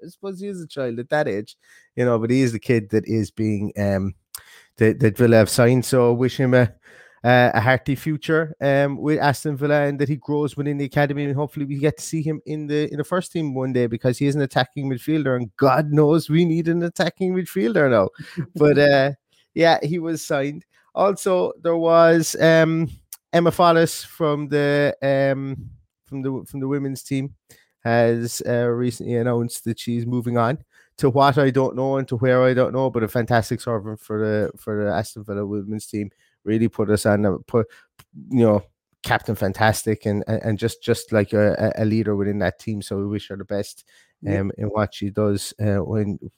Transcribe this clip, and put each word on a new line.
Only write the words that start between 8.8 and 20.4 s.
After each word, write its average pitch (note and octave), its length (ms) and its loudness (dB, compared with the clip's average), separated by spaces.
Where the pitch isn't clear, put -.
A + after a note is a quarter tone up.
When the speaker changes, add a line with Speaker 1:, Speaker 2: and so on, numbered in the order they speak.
Speaker 1:
with D3+ 200 -2
Aston C#3+ 400 -2
Villa, D3 300 0
and C#3+ 100 -4
that C#3 100 -2
he D3 80 -2
grows D3 400 -4
within D3 220 -4
the C#3+ 80 -4
academy, C#3+ 400 -2
and C#3 100 -4
hopefully C#3+ 300 -6
we C#3 140 -6
get D3 180 0
to - 60 -16
see D#3+ 180 -6
him D3+ 240 -4
in D3+ 220 -8
the, D3 240 -2
in C#3+ 60 -10
the D3 60 -4
first - 280 -6
team D3+ 240 -4
one C3 180 -4
day, B2 140 2
because A#2+ 320 -4
he C#3+ 80 0
is C#3 80 0
an D3+ 60 0
attacking C#3 460 -2
midfielder, C3+ 480 -2
and B2 220 -6
God D3 340 2
knows D3+ 380 4
we E3 160 4
need E3 220 0
an E3+ 160 0
attacking F3 500 -2
midfielder F#3 560 0
now. G2+ 200 4
Speaker 2:
<laughs> - 60 -16
Speaker 1:
But, D3+ 220 4
uh, C#3+ 360 4
yeah, D#3+ 260 4
he D3+ 160 -2
was D#3+ 260 -6
signed. D3 420 -4